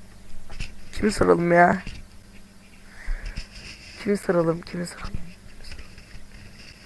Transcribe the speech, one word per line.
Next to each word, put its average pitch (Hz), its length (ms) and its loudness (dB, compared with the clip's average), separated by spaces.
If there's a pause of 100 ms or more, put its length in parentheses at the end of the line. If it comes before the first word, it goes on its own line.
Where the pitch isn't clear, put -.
(920)
Kimi 208 200 2
soralım 175 400 6
ya? 175 300 8 (2250)
Kimi 202 100 4
soralım? 170 440 2
Kimi 175 240 -6
soralım? - 280 -8 (1700)